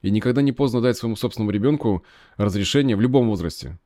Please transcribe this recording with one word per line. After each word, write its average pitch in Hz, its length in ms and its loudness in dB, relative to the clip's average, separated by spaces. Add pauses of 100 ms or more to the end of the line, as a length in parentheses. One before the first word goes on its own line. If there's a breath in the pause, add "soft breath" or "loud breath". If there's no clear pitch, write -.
И 98 80 0
никогда 123 320 2
не 139 100 2
поздно 123 300 0
дать 123 160 2
своему 113 180 -4
собственному 107 360 -4
ребёнку 107 520 0 (340 soft breath)
разрешение 104 580 0
в 98 60 0
любом 127 260 2
возрасте. 87 580 -6